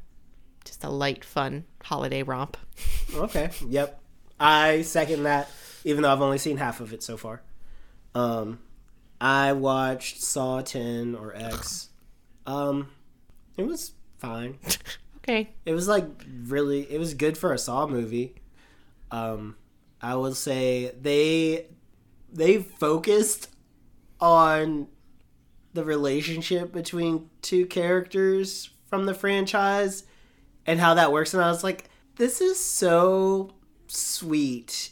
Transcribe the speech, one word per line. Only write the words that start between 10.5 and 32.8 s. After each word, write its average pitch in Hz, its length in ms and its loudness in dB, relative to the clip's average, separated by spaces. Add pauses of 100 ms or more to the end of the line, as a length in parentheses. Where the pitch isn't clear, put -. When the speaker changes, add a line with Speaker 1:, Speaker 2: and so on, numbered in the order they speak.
Speaker 2:
Ten 120 520 -6
or 107 200 -12
X. 113 540 -10 (580)
Um, 139 420 -2 (680)
it 185 80 -4
was 311 280 -8 (260)
fine. 120 440 -10
Speaker 1:
<laughs> - 60 -8 (600)
Okay. 220 220 -2 (140)
Speaker 2:
It 165 100 -4
was, 180 140 -2
like, 202 180 2 (380)
really, 143 440 0
it 147 120 -6
was 165 140 -4
good 151 220 0
for 170 160 -2
a 131 60 -2
Saw 135 300 -2
movie. 120 480 -4 (760)
Um, 110 460 -8 (440)
I 123 140 -4
will 131 220 -2
say 127 560 0 (100)
they, 160 640 2 (640)
they 170 300 6
focused 160 880 0 (720)
on 156 640 6 (880)
the 165 100 -4
relationship 156 920 -2
between 170 560 -2 (140)
two 180 240 2
characters 190 1040 0 (180)
from 196 180 -2
the 196 80 -2
franchise 196 920 0 (600)
and 165 140 2
how 170 160 6
that 165 160 6
works. 156 240 2
And 185 80 4
I 170 60 4
was 170 160 0
like, 185 260 -6 (240)
"This 247 260 0
is 370 200 2
so 190 920 4 (380)